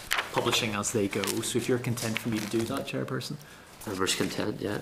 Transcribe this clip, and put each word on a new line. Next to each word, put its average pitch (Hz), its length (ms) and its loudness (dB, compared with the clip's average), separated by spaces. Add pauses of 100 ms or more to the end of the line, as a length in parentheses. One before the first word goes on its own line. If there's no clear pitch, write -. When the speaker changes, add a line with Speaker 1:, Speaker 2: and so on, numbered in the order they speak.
(320)
Speaker 1:
publishing 117 420 4
as 101 180 0
they 101 160 4
go. 101 140 0
So 104 360 0
if 113 100 2
you're 127 100 4
content 113 400 -2
for - 100 -2
me 107 100 2
to 101 120 -2
do 113 100 2
that, 131 260 -2
Chairperson. 131 500 -4 (500)
Speaker 2:
Members 95 280 2
content, - 460 0
yeah, 104 220 -2